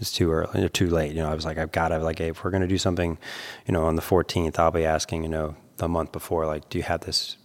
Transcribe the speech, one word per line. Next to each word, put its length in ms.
it's 120
too 200
early 320
or 40
too 200
late. 240
You 100
know, 80
I 40
was 100
like, 140
"I've 140
gotta, 260
like, 220
if 220
we're 80
gonna 160
do 120
something, 400
you 60
know, 120
on 120
the 60
fourteenth, 560
I'll 140
be 120
asking, 380
you 60
know, 260
the 120
month 240
before, 340
like, 220
'Do 100
you 60
have 180
this 420